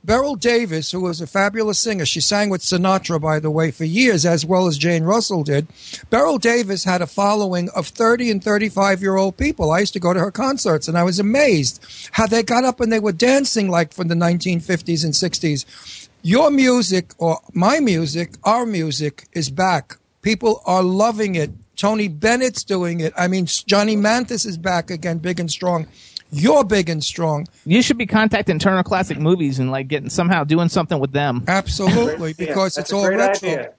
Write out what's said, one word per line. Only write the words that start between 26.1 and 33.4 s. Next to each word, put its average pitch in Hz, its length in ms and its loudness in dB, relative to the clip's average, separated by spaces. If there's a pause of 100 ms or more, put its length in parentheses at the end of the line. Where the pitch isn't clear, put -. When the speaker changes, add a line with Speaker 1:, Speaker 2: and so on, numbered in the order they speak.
Speaker 1:
You're 240 320 4
big 185 260 0
and 156 140 -4
strong. 160 440 -4 (180)
Speaker 2:
You 196 160 4
should 240 160 0
be 233 80 -2
contacting 208 540 2
Turner 185 240 2
Classic 185 340 -2
Movies 151 420 0
and, 131 120 -2
like, 135 160 -4
getting, 139 220 -4
somehow 175 340 0
doing 165 260 2
something 165 300 -2
with 135 120 -2
them. 139 360 -2
Speaker 1:
Absolutely, 175 880 0
Speaker 3:
Yeah, 180 100 -6
Speaker 1:
because 185 280 -2
Speaker 3:
that's - 140 -8
Speaker 1:
it's - 40 -4
Speaker 3:
a 196 40 0
Speaker 1:
all 196 100 0
Speaker 3:
great 196 100 0
Speaker 1:
retro. 196 320 0